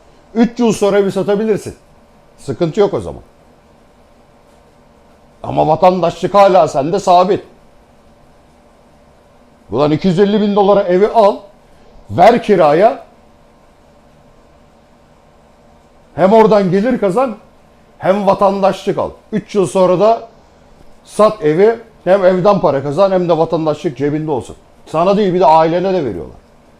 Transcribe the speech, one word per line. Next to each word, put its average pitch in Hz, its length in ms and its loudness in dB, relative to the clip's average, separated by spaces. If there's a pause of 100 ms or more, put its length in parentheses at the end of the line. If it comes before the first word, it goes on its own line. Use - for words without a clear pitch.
(340)
Üç 226 260 -2
yıl 233 120 0
sonra 202 280 0
evi 196 120 0
satabilirsin. 202 640 -4 (640)
Sıkıntı 165 420 -6
yok 202 140 0
o 143 60 -4
zaman. 78 220 -14 (2250)
Ama 139 240 -4
vatandaşlık 175 680 -2
hala 190 340 4
sende 165 320 -4
sabit. 185 440 2 (2250)
Ulan 147 200 0
iki 156 160 -2
yüz 175 120 0
elli 208 220 2
bin 202 140 -2
dolara 202 280 2
evi 185 240 0
al, 220 280 2 (760)
ver 208 320 4
kiraya. 185 600 2 (3000)
Hem 185 180 2
oradan 208 380 4
gelir 208 280 -2
kazan, 208 380 -2 (600)
hem 196 300 -2
vatandaşlık 196 680 -2
al. 92 120 -4 (220)
Üç - 240 -8
yıl 190 120 0
sonra 185 320 0
da 226 280 0 (760)
sat 214 400 -2
evi, 196 360 2 (240)
hem 185 220 2
evden 185 340 2
para 139 240 -2
kazan, 160 280 0
hem 180 180 0
de 170 80 0
vatandaşlık 160 600 -4
cebinde 151 340 -4
olsun. 117 240 -8 (300)
Sana 185 320 0
değil, 196 160 0
bir 180 60 0
de 185 60 2
ailene 165 480 2
de 175 120 -2
veriyorlar. 80 320 -10 (420)